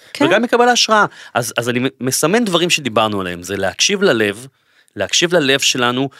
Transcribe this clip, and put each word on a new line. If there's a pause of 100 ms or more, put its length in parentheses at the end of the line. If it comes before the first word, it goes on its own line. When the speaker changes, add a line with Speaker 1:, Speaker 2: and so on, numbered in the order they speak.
(120)
Speaker 1:
כן.
Speaker 2:
וגם
יקבל
השראה. (300)
אז,
אז
אני
מ-, (200)
מסמן
דברים
שדיברנו
עליהם,
זה
להקשיב
ללב, (500)
להקשיב
ללב
שלנו, (120)